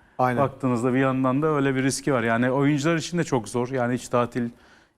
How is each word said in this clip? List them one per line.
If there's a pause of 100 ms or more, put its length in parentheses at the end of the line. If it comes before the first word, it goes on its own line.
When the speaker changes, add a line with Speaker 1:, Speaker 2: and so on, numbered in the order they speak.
(180)
Speaker 1:
Aynen.
Speaker 2:
Baktığınızda
bir
yandan
da
öyle
bir
riski
var.
Yani
oyuncular
için
de
çok
zor.
Yani
hiç
tatil (480)